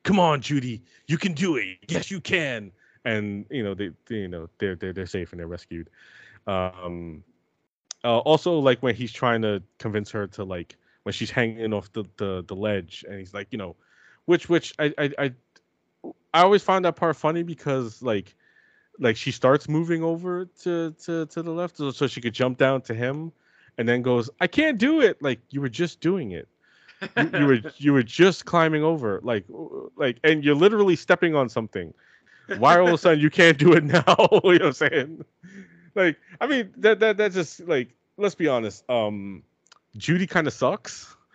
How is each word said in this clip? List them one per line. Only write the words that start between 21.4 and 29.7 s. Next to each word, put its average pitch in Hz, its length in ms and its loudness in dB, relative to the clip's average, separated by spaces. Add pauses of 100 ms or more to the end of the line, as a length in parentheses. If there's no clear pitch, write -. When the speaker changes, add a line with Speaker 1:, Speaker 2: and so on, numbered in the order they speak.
Speaker 1:
the 165 80 -8
left 170 260 -8
so, 143 140 -4
so 139 160 -2
she 120 140 -8
could 117 120 -4
jump 127 240 -2
down 135 260 2
to 120 120 -8
him, 139 360 -6 (460)
and 117 100 -2
then 123 140 2
goes, 123 280 0 (100)
"I 180 80 0
can't 294 300 0
do 294 240 2
it." 202 200 2
Like, 131 180 -2 (100)
you 139 120 -6
were 135 80 -2
just 160 320 -6
doing 160 300 -2
it. 80 160 -10 (720)
You, 311 160 0
you 156 140 2
were, 127 120 6 (100)
Speaker 2:
<laughs> - 80 -20
Speaker 1:
you 143 160 2
were 131 100 4
just 170 420 2
climbing 160 380 2
over. 139 400 -2
Like, 110 240 -4
w-, - 480 -14